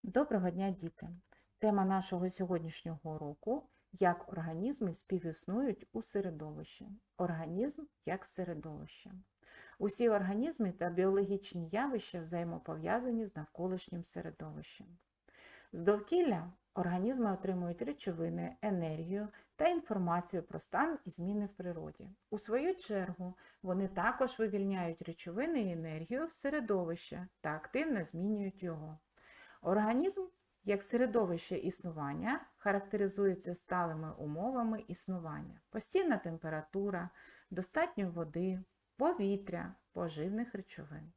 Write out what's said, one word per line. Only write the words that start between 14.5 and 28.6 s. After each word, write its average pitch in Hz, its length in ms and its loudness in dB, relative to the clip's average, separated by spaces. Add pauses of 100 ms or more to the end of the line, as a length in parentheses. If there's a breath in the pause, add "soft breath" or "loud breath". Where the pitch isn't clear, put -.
З 170 80 -6
довкілля 208 720 4 (200)
організми 196 600 2
отримують 180 480 -2
речовини, 170 800 -4
енергію 180 680 -2 (280 loud breath)
та 311 120 6
інформацію 180 760 2
про - 160 -8
стан 285 460 0
і 185 40 -8
зміни 202 360 -2
в 202 120 -10
природі. 165 520 -8 (200)
У 214 80 -4
свою 269 380 2
чергу, 180 600 -4 (280 loud breath)
вони 185 240 2
також 233 520 2
вивільняють 196 640 0
речовини 233 600 -2
і 190 100 2
енергію 165 560 -2
в 330 60 -10
середовище 190 920 0 (140)
та 156 80 -2
активно 220 540 0
змінюють 196 600 -2